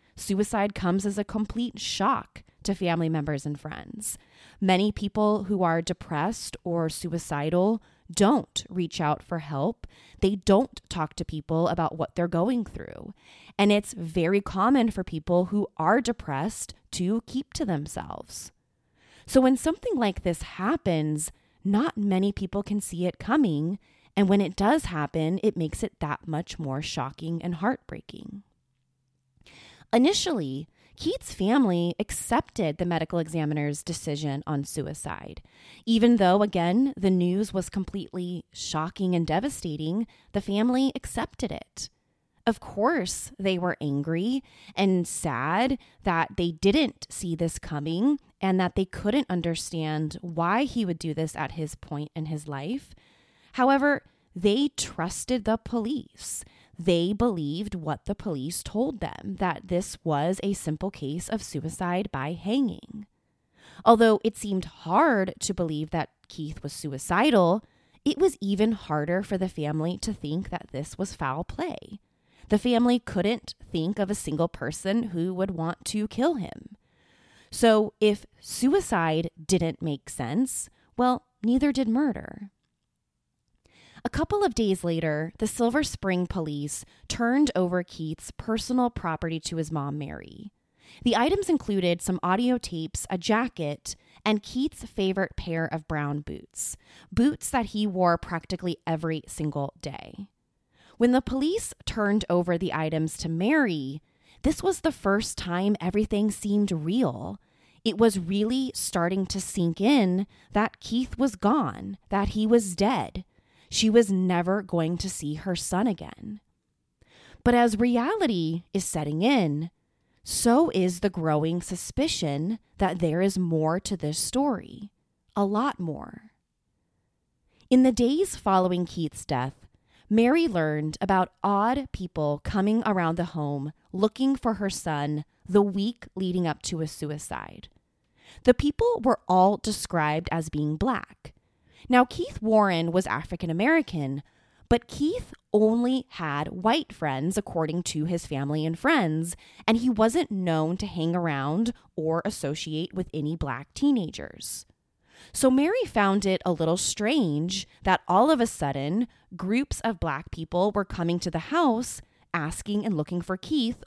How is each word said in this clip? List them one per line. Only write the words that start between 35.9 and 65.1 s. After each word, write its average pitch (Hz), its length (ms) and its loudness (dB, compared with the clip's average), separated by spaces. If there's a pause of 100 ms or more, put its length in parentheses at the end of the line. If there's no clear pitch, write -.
though, 196 260 6
again, 208 540 2
the 190 140 2
news 185 420 2
was 190 160 -4
completely 180 840 -8
shocking 180 640 -2
and 170 120 2
devastating, 175 800 -2 (260)
the 202 80 -2
family 247 540 2
accepted - 580 -6
it. - 380 -14 (560)
Of 226 140 0
course, 214 800 -2
they 190 200 0
were 180 220 -2
angry 165 600 0 (320)
and 185 320 2
sad 170 720 0 (260)
that 165 320 0
they 170 160 0
didn't 220 580 2
see 170 240 -6
this 165 240 -2
coming 170 600 0 (220)
and 190 180 2
that 180 180 0
they 190 80 2
couldn't 233 440 0
understand 160 920 -2
why 175 440 0
he 240 200 -2
would 175 140 -2
do 160 140 -6
this 160 240 -4
at 139 160 -6
his 156 220 -8
point - 400 -10
in 156 120 -6
his 151 220 -8
life. 151 460 -8 (580)
However, 269 500 4 (320)
they 208 420 2
trusted - 680 -4
the 220 120 2
police. - 880 -6 (340)
They 175 360 2
believed 196 600 -2
what 156 300 -6
the 202 100 -4
police 151 480 -6
told 247 380 -2
them, 190 380 -8
that 180 300 -4
this 175 360 -2
was 160 380 0
a 196 100 0
simple 185 380 -4
case 156 400 -8
of 220 120 -4
suicide 175 720 -4
by 143 220 -4
hanging. 214 720 -4 (760)
Although 226 400 8
it 220 140 0
seemed 190 300 -4
hard 196 720 2